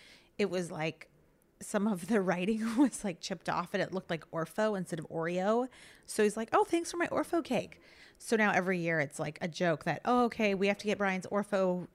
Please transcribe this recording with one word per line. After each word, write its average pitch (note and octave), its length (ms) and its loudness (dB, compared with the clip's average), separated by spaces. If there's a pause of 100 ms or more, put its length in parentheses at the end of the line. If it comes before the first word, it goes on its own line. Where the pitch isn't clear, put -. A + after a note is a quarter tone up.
(380)
it G3+ 120 0
was, F3 220 -2
like, D#3+ 380 -6 (520)
some G#3 260 0
of F3+ 200 -2
the G#3+ 140 4
writing F#3 400 0
<laughs> A3+ 160 -2
was, C4+ 260 4
like, F3+ 160 -4
chipped - 300 -6
off E3 240 -2
and F#3 100 0
it D#3 100 -4
looked F#3 160 -6
like E3 220 -4
Orpho G3+ 460 -2
instead F3 220 -6
of - 100 -12
Oreo. F#3 580 0 (380)
So - 180 0
he's G#3 140 2
like, A3 160 -6
"Oh, G#4 100 6
thanks E4+ 260 0
for E4+ 80 -8
my F4 100 0
Orpho D#4 360 0
cake." - 380 -4 (360)
So - 180 0
now G#3 160 4
every F3+ 280 2
year E3 200 2
it's, C#3+ 200 -2
like, D3+ 220 -4
a F#3+ 60 -4
joke E3 360 0
that, D3+ 220 -2
"Oh, B3 200 4
okay, G#3+ 300 0
we G3 120 2
have G3+ 120 2
to - 60 -10
get G3+ 120 0
Brian's F#3+ 300 -2
Orpho F#3+ 680 0